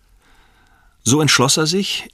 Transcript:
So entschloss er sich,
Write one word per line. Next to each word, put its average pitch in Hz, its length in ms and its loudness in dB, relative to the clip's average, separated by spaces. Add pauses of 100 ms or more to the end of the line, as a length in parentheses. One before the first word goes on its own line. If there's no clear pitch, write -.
(1040)
So 143 200 2
entschloss 135 340 2
er 156 100 0
sich, 190 460 -4